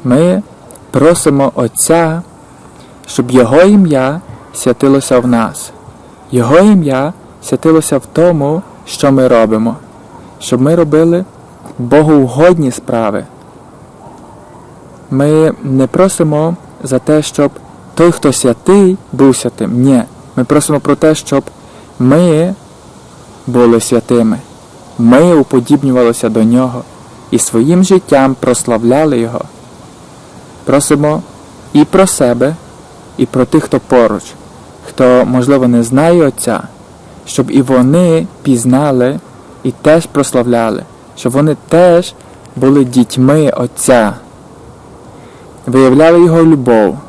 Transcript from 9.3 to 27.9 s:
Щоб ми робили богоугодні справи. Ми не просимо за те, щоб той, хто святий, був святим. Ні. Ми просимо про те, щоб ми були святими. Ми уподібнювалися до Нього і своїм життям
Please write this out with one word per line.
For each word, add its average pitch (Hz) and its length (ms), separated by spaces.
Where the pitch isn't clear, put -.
Щоб 123 220
ми 151 140
робили 170 500
богоугодні 147 920
справи. 113 540
Ми 151 420
не 131 240
просимо 165 680
за 131 160
те, 151 220
щоб 143 300
той, 170 160
хто 143 220
святий, 190 640
був 135 240
святим. 117 460
Ні. 131 220
Ми 127 60
просимо 147 360
про 143 160
те, 156 200
щоб 139 280
ми 165 560
були 120 340
святими. 113 580
Ми 135 380
уподібнювалися 127 960
до 110 140
Нього 123 400
і 120 80
своїм 156 440
життям 139 560